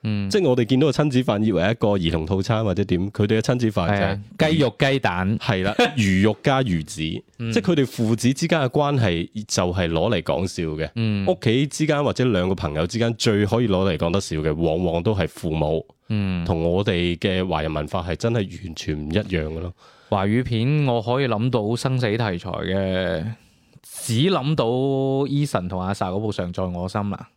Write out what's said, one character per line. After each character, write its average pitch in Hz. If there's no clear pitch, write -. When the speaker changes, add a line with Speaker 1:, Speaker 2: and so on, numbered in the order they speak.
Speaker 1:
嗯。 104
Speaker 2:
即 208
係 170
我 123
哋 120
見 127
到 156
個 139
親 147
子 127
飯， 110
以 110
為 82
一 101
個 113
兒 90
童 80
套 95
餐 110
或 98
者 101
點， 95
佢 104
哋 110
嘅 -
親 123
子 113
飯 101
就 104
係 101
Speaker 1:
係 98
啊， 98
雞 160
肉 131
雞 135
蛋。 92
Speaker 2:
係 95
啦， 101
<laughs> 170
魚 98
肉 107
加 135
魚 87
子。 80
Speaker 1:
嗯。 113
Speaker 2:
即 160
係 185
佢 170
哋 139
父 117
子 120
之 165
間 160
嘅 127
關 143
係 87
就 -
係 87
攞 82
嚟 92
講 82
笑 87
嘅。 78
Speaker 1:
嗯。 104
Speaker 2:
屋 185
企 127
之 156
間 147
或 120
者 123
兩 95
個 95
朋 80
友 78
之 117
間 117
最 104
可 113
以 123
攞 98
嚟 87
講 85
得 95
笑 82
嘅， 76
往 82
往 85
都 110
係 90
父 -
母。 78
Speaker 1:
嗯。 95
Speaker 2:
同 82
我 90
哋 87
嘅 92
華 80
人 78
文 76
化 92
係 85
真 117
係 120
完 80
全 76
唔 76
一 87
樣 90
嘅 80
咯。 87
Speaker 1:
華 98
語 113
片 123
我 120
可 120
以 135
諗 113
到 113
生 131
死 120
題 107
材 95
嘅， 92
只 -
諗 151
到 135
Eason 135
同 92
阿 92
Sa 101
嗰 95
部 107
《常 87
在 92
我 90
心》 107
啦。 -